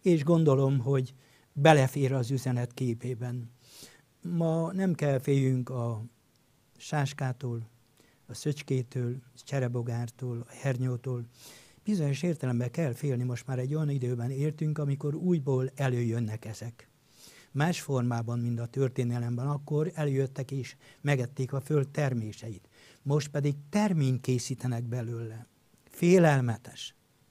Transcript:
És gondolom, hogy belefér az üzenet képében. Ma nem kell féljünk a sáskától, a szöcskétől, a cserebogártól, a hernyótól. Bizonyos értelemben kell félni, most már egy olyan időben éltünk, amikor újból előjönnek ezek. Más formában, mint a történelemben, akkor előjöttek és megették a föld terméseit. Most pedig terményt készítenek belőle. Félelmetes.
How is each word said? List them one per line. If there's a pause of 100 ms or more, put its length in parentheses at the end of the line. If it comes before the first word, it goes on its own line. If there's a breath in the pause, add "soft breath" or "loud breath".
És
gondolom,
hogy (400 soft breath)
belefér
az
üzenet
képében. (720 loud breath)
Ma
nem
kell
féljünk
a (760)
sáskától, (600 soft breath)
a
szöcskétől, (180)
a
cserebogártól,
a
hernyótól. (580 loud breath)
Bizonyos
értelemben
kell
félni,
most
már
egy
olyan
időben
éltünk,
amikor
újból
előjönnek
ezek. (640 loud breath)
Más
formában,
mint
a
történelemben,
akkor
előjöttek
és (260 loud breath)
megették
a
föld
terméseit. (320 loud breath)
Most
pedig (140)
terményt
készítenek
belőle. (420)
Félelmetes. (360)